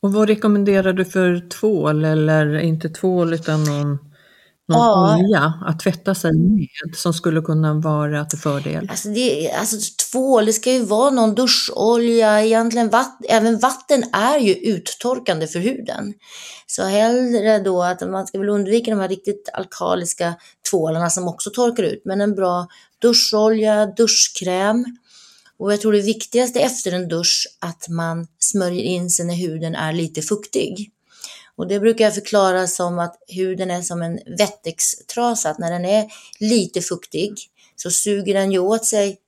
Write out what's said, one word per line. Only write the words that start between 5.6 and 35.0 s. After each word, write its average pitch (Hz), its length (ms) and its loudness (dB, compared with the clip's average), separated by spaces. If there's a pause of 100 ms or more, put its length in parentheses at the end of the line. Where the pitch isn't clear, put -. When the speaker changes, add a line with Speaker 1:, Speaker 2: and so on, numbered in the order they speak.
Speaker 1:
att 160 140 -4
tvätta 190 340 -2
sig 165 180 0
med 170 360 2 (280)
som 170 180 0
skulle 160 260 0
kunna 156 340 0
vara 151 500 -2
till 151 140 -6
fördel? 151 520 -4
Speaker 2:
Alltså - 180 -8
det, 208 440 0
alltså 214 240 -2 (360)
tvål, 254 340 4
det 220 60 2
ska 247 200 0
ju 254 120 2
vara 214 260 4
någon 226 240 4
duscholja, 226 1080 2
egentligen 226 460 2
vatt-, 254 380 0
även 226 300 4
vatten 262 540 2
är 254 260 2
ju 202 160 4
uttorkande 208 920 -4
för 165 120 -8
huden. 208 560 -6 (520)
Så - 160 -6
hellre 220 760 2
då 185 240 0
att 180 180 -2 (100)
man 190 160 -4
ska - 120 -8
väl 202 100 -2
undvika 208 420 0
de 208 100 0
här 190 80 -2
riktigt 196 440 -6
alkaliska 175 840 -4 (360)
tvålarna 165 400 0
som 180 180 -4
också 175 220 -8
torkar 240 320 0
ut, - 220 -4
men 196 160 -4
en 208 140 0
bra 180 320 -2 (360)
duscholja, 214 840 4
duschkräm. 208 1000 0 (760)
Och 196 140 -2
jag 208 80 0
tror 214 120 2
det 208 100 4
viktigaste 240 580 -2
efter 240 320 0
en 180 160 -4
dusch 170 380 -2 (140)
att 170 280 -10
man 165 380 -6 (120)
smörjer 180 440 -2
in 180 280 -4
sig 170 160 0
när 175 80 -4
huden 165 400 -6
är 156 180 -4
lite 160 300 -6
fuktig. 202 680 -6 (680)
Och 175 120 -8
det 196 120 -2
brukar 226 240 4
jag 208 100 2
förklara 190 520 2
som 175 320 -2
att 170 180 -4 (120)
huden 185 420 -4
är 180 120 -4
som 175 200 -6
en 170 160 -6 (200)
wettextrasa, 208 1120 -2